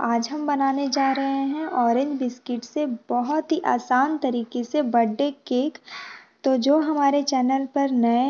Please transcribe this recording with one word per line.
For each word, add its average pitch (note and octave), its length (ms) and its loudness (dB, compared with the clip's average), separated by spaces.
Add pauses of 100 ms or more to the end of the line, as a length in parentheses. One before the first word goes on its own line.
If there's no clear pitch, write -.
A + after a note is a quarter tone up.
आज A#3 260 0
हम D4+ 180 -6
बनाने C#4 420 0
जा C4+ 240 0
रहे C4+ 320 -2
हैं D4+ 220 -4
orange B3+ 520 0
biscuit A#3+ 440 -6
से D4+ 220 -4 (240)
बहुत C4+ 420 -2
ही D#4 160 0
आसान B3+ 500 2
तरीके B3 460 -2
से D4+ 240 -2
birthday A#3 420 2 (180)
cake। C4 300 -2 (680)
तो C4+ 160 2
जो C#4 220 4
हमारे C#4+ 420 2
channel C4+ 420 0 (100)
पर C#4 180 0
नए A#3 360 4